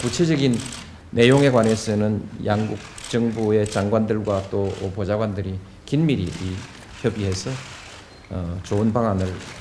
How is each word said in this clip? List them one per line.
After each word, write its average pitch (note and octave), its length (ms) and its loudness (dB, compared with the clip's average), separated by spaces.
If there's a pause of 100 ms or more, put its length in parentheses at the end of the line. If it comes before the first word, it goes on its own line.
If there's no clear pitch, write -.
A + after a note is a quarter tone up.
구체적인 C#3 560 2 (540)
내용에 C3+ 400 6
관해서는 A2 720 2 (220)
양국 G#2 340 0 (300)
정부의 A2 600 2
장관들과 G#2 840 0
또 G2 200 0 (220)
보좌관들이 G2 640 -2 (260)
긴밀히 C#3 420 2
이 F#2 300 -6 (460)
협의해서, G2+ 480 -2 (800)
어, F2 320 -6
좋은 G#2+ 300 0
방안을 F#2+ 420 0 (260)